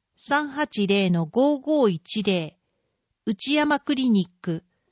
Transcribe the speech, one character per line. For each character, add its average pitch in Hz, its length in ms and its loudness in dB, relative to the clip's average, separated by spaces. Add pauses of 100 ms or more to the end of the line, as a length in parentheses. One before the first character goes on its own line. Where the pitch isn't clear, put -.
(160)
三 294 320 -2
八 269 380 -4
零 196 240 2
の 170 160 0
五 269 340 0
五 285 280 2
一 196 340 -4
零。 180 340 -2 (680)
内 226 300 -4
山 302 260 2
ク - 140 -2
リ 262 160 0
ニ 196 160 4
ッ - 20 -14 (140)
ク、 165 220 -6 (280)